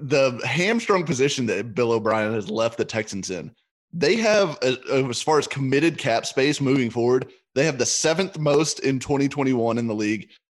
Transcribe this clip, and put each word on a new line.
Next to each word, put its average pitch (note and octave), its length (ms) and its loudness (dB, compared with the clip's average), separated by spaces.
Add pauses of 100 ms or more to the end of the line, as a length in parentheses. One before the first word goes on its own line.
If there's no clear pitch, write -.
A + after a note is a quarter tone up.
the C3+ 440 2
hamstrung F#3 580 0
position C3+ 440 0
that G#2+ 260 -4
Bill A#2 200 0
O'Brien G#2+ 400 0
has G#2 160 -4
left A2+ 280 -2
the A2+ 80 0
Texans G2+ 460 -6
in. E2 200 -8 (400)
They E3+ 260 2
have, G#3 440 2
uh, C3 140 0 (160)
uh, C3+ 180 2
as A#2+ 120 -6
far D3+ 180 4
as - 80 0
committed C#3 500 0
cap A2+ 280 0
space C#3+ 360 0
moving C3 280 2
forward, B2 420 0 (240)
they C#3 100 4
have C#3+ 120 0
the A#2+ 80 0
seventh E3 540 0
most D3+ 400 2
in C3+ 200 0
twenty C#3 280 0
twenty-one B2+ 500 0
in A#2+ 80 -2
the A2 80 -2
league, G#2+ 360 -4 (240)